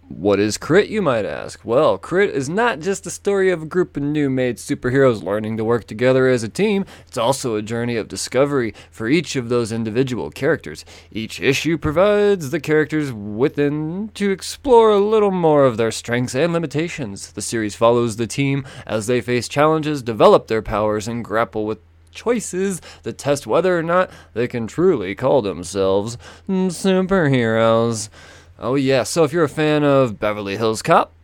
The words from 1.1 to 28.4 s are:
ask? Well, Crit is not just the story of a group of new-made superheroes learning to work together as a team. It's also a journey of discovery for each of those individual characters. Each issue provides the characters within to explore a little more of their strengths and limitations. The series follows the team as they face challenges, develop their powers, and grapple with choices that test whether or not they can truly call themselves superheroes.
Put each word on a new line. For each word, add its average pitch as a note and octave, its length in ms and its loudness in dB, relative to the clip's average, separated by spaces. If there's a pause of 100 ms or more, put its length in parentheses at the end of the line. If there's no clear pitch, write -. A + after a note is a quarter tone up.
ask? C#2 380 -10
Well, A#2 340 2
Crit F#3 340 0
is C3+ 180 -4
not G#3+ 320 -2
just F#3+ 240 -4
the F3 80 -10
story F#3+ 400 0
of E3 100 -4
a D#3+ 40 -10
group F3 300 -2
of C#3+ 60 -4
new-made C3+ 540 0
superheroes C3 680 2
learning G#2+ 340 -4
to A2 80 -2
work A2+ 220 0
together C3 400 2
as B2+ 160 2
a A2+ 60 -6
team. G3 360 0 (220)
It's - 100 -16
also B2 380 -2
a G#2+ 80 -2
journey A#2 320 -4
of A2 140 -4
discovery B2+ 680 -2 (160)
for A2+ 180 -6
each D#3 280 0
of A#2+ 120 -4
those A#2+ 220 0
individual A2+ 600 -2
characters. C3+ 520 -4 (280)
Each G#2+ 280 -8
issue C#3 380 0
provides G3 720 2
the E3 80 -4
characters D3+ 540 0
within D3 1000 -2
to G3+ 180 -2
explore A3+ 580 4
a G3+ 80 4
little G#3 320 2
more D#3+ 340 4
of A#2+ 120 4
their A2+ 160 0
strengths B2 420 -4
and D#3+ 180 0
limitations. D3+ 760 -6
The - 100 -12
series G#2+ 360 -4
follows A#2+ 400 2
the A#2 100 -4
team C#3 400 -2 (220)
as G#2+ 180 -4
they B2 140 2
face A#2+ 260 -2
challenges, D3+ 560 0
develop C3+ 460 4
their A2 120 0
powers, G#2+ 460 -2
and A#2 180 -6
grapple G#2+ 420 -2
with G#2+ 120 -6 (320)
choices G3 720 -4 (220)
that A#2 120 -8
test C#3 300 -4
whether E3+ 320 2
or D#3+ 60 -4
not F3+ 260 0 (240)
they A#2 140 -2
can A#2 180 -6
truly A#2+ 480 0
call C3+ 260 2
themselves G2 800 -2 (300)
superheroes. C3+ 1600 2 (540)